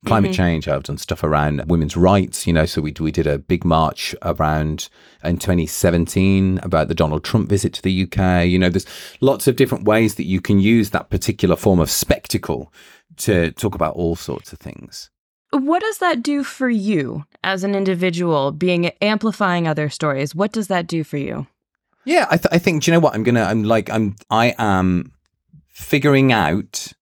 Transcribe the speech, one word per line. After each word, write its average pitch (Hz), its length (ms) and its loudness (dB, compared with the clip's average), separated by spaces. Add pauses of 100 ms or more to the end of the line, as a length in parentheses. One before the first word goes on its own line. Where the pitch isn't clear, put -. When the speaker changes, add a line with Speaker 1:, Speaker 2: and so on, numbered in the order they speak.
Speaker 1:
climate 104 280 2
Speaker 2:
Mm-hmm. 92 100 -4
Speaker 1:
change. 82 260 0
I've 71 140 -2
done 73 160 -8
stuff - 240 -6
around 76 440 0
women's 80 300 0
rights, 92 500 2
you 87 60 0
know, 80 140 2
so - 160 -4
we, 76 180 -6
we 80 120 -2
did 78 140 -2
a 71 120 0
big 82 260 -2
march 80 580 0
around 78 680 -2 (360)
in 85 140 -2
twenty 87 280 0
seventeen 92 960 2
about 82 260 0
the 82 60 -2
Donald 78 300 0
Trump - 240 0
visit 101 260 0
to - 80 -14
the 95 100 0
U 92 140 0
K. 92 400 2
You 90 120 4
know, 92 100 4
there's 92 180 -2 (340)
lots 131 260 2
of 123 100 2
different 120 280 0
ways 107 320 2
that - 100 -6
you 92 140 0
can 101 180 2
use 107 320 4
that - 200 -4
particular 92 460 0
form 95 240 4
of 78 100 2
spectacle - 800 -4 (460)
to 87 340 0
talk 101 220 -4
about 82 200 -2
all 85 220 -2
sorts - 360 -12
of - 60 -20
things. - 520 -18 (400)
Speaker 2:
What 294 320 -2
does 427 160 -6
that 302 240 0
do 285 220 -2
for 262 260 -4
you 180 540 -2 (200)
as 185 180 -2
an 202 120 -2
individual, 175 800 0
being 175 340 0 (160)
amplifying 202 680 0
other 151 220 -2
stories? 143 440 -4
What 202 180 -2
does 214 160 -6
that 175 180 -2
do 165 180 -4
for 147 140 -8
you? 139 280 -8 (600)
Speaker 1:
Yeah, 302 240 2
I, 170 80 4
th-, - 120 0
I 170 80 2
think, 165 240 0
do - 80 2
you 165 60 4
know 170 40 6
what? 151 140 2
I'm 110 80 -2
gonna, 117 200 4
I'm 107 200 0
like, 110 280 0
I'm, 107 260 -2 (140)
I 117 280 2
am 92 540 2 (560)
figuring 135 640 2
out 95 680 -2